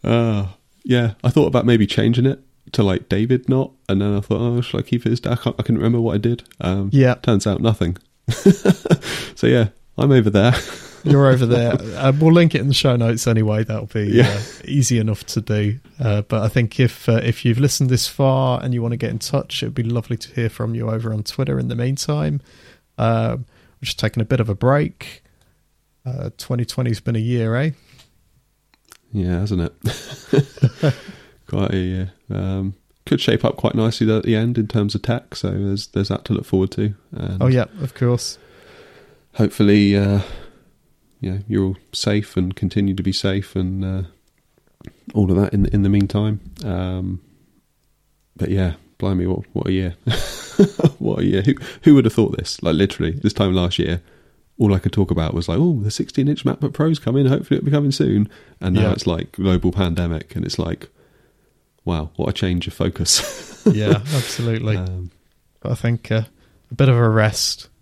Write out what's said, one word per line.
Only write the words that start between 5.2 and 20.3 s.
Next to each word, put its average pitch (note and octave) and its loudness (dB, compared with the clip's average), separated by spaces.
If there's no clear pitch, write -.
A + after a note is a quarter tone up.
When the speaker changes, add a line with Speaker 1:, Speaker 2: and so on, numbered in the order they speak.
Speaker 1:
that?" A#2+ -2
I - 0
can't, - -4
I A#2 -2
couldn't A2+ 0
remember A#2 0
what A2+ 0
I - 0
did. A#2 -2
Um, G2 -2
Speaker 2:
Yeah. B2+ 4
Speaker 1:
turns G#2 0
out G2 0
nothing. F#2 0
<laughs> A#2 -4
So, A#2 0
yeah, A#2+ 4
I'm C#3 2
over A#2 6
there. A2 4
<laughs> - -20
Speaker 2:
You're C#3 6
over B2+ 4
there. A#2+ 2
Uh, C3 2
we'll D#3+ 6
link E3+ 6
it C#3+ 0
in C3 0
the C#3 2
show B2+ 2
notes A#2 0
anyway. A2 2
That'll G#2+ -6
be, G#2+ -4
Speaker 1:
Yeah. A#2 6
Speaker 2:
uh, G2+ -4
easy B2+ 2
enough G#2+ -2
to - -4
do. G#2 -2
Uh, G#2 0
but G#2+ -2
I A2 0
think A#2 0
if, - 0
uh, A2 4
if - -2
you've A#2 2
listened C3+ 2
this B2+ 0
far C3 0
and B2+ -4
you A#2 -2
wanna A#2 -4
get A2 -4
in A2+ -6
touch, - -6
it'd A2+ -6
be B2+ -4
lovely A#2 -4
to - -16